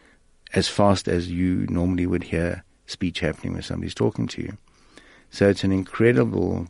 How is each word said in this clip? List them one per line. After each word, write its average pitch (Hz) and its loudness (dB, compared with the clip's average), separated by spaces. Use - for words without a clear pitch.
as 98 2
fast 101 4
as 87 0
you 90 0
normally 87 0
would 90 -2
hear 87 -2
speech - -6
happening 87 -4
when 85 -8
somebody's 87 -8
talking 117 -2
to - -10
you. - -10
So 101 4
it's 95 0
an 95 2
incredible 95 2